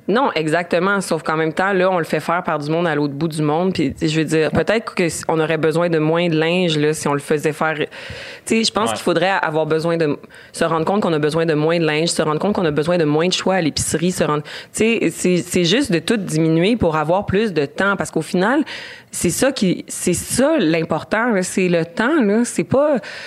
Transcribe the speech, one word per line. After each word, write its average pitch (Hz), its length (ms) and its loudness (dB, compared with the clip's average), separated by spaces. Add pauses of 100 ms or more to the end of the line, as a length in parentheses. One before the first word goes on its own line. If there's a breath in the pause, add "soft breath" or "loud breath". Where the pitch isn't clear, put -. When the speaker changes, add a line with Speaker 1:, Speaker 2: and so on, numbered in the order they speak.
Speaker 1:
Non, 233 260 2
exactement. 175 680 0
Sauf 165 220 -4
qu'en 160 140 -2
même 160 160 0
temps, 190 200 0
là, 185 160 2
on 185 100 0
le 160 60 0
fait 156 140 -2
faire 170 240 -2
par 160 160 -2
du 147 140 -6
monde 170 160 0
à 151 80 0
l'autre 147 180 -2
bout 160 140 -2
du 156 120 -4
monde. 160 320 0
Puis, 139 200 -2
tu - 80 -12
sais, 160 80 0
je 156 100 0
veux 160 60 0
dire, 151 280 0
Speaker 2:
Ouais. 165 120 2
Speaker 1:
peut-être 226 320 -2
que 180 80 0
s-, - 240 -4
on 160 100 0
aurait 156 200 0
besoin 160 320 2
de 160 80 2
moins 165 300 2
de 156 80 0
linge, 165 400 0
là, 151 160 2
si 156 140 -6
on 147 60 2
le 143 80 0
faisait 151 320 0
faire. 156 240 -2
Tu 151 100 -2 (600 loud breath)
sais, 226 180 2
je - 80 -2
pense 202 180 0
Speaker 3:
Ouais. 107 60 -2
Speaker 1:
qu'il - 80 -10
faudrait 175 260 2
avoir 156 360 0
besoin 160 300 0
de 156 220 0 (340 loud breath)
se - 120 -2
rendre 160 200 0
compte 202 180 2
qu'on 185 100 0
a 151 80 2
besoin 156 260 0
de 160 80 2
moins 160 240 2
de 165 80 0
linge, 156 220 0
se - 140 0
rendre 156 180 0
compte 202 160 0
qu'on 196 80 0
a 151 80 0
besoin 156 260 0
de 165 60 2
moins 151 240 2
de 180 40 0
choix 185 220 0
à 190 60 2
l'épicerie, 160 500 -2
se 180 140 -2
rendre, 151 180 0
tu - 80 -18 (220 loud breath)
sais, 220 400 0
c'est, 180 240 2
c'est 175 280 0
juste 185 280 0
de 165 80 2
tout 226 160 0
diminuer 165 580 2
pour 170 220 2
avoir 175 300 0
plus 202 260 0
de 151 120 0
temps. 196 300 0
Parce 160 160 -4
qu'au 160 120 -2
final, 220 420 0 (480 loud breath)
c'est - 180 -2
ça 240 220 0
qui, - 340 0
c'est - 280 -2
ça 285 440 0
l'important, 170 720 0
là, 190 140 2
c'est 185 240 0
le 170 160 2
temps, 262 400 0
là. 208 200 2
C'est - 200 -2
pas, 285 320 2 (300 loud breath)